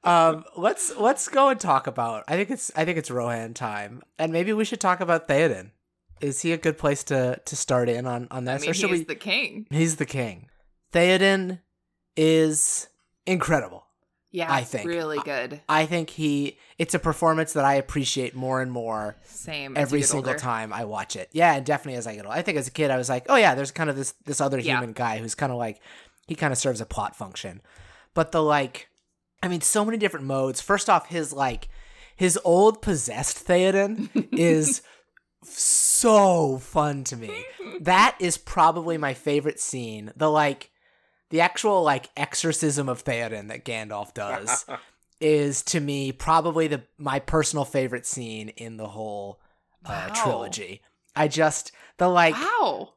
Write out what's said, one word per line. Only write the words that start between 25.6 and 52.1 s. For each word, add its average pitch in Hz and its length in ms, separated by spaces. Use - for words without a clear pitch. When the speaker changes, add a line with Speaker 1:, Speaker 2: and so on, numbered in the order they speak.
Speaker 1:
he 165 80
kinda 143 200
serves 120 260
a 110 40
plot - 300
function." 95 460
But 160 200
the, 160 100
like, 147 460
I 180 40
mean, 175 140
so 208 240
many 226 120
different 175 280
modes. 135 340
First 196 300
off, 180 180
his, 160 240
like, 135 380
his 185 280
old 196 380
possessed - 680
Theoden 190 600
Speaker 2:
<laughs> - 80
Speaker 1:
is 160 440
so 180 1120
fun 143 480
to 135 100
me. 123 300
That 185 380
is 175 180
probably 165 600
my 143 160
favorite 147 460
scene. 110 560
The, 156 160
like, 147 400
the 165 120
actual, 185 420
like, 139 320
exorcism 143 760
of 123 140
Theoden 113 460
that 120 160
Gandalf 107 480
does 104 520
Speaker 3:
<laughs> - 260
Speaker 1:
is, 147 440
to - 160
me, 143 320
probably 160 560
the, 143 160
my 139 220
personal 147 460
favorite 127 400
scene 110 440
in 113 280
the 110 100
whole, 101 540
uh, - 240
Speaker 2:
Wow. 226 140
Speaker 1:
trilogy. 117 580
I 151 120
just, 151 440
the, 180 100
like, 170 280